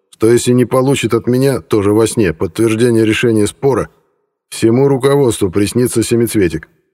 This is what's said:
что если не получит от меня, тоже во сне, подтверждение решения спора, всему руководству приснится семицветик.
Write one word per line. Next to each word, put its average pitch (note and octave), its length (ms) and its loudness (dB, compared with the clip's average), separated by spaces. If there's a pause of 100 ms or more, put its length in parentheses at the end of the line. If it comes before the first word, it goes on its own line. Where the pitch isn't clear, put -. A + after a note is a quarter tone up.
что A2 220 0
если A#2+ 220 2
не B2 120 2
получит C3 480 0
от A#2 140 -2
меня, B2+ 340 0
тоже G#2 320 0
во A2 140 2
сне, F2+ 260 -2
подтверждение A2+ 720 0
решения G#2+ 400 0
спора, G#2+ 440 -4 (600)
всему A#2+ 380 2
руководству C3+ 640 0
приснится A2 500 -2
семицветик. G#2 680 -2 (240)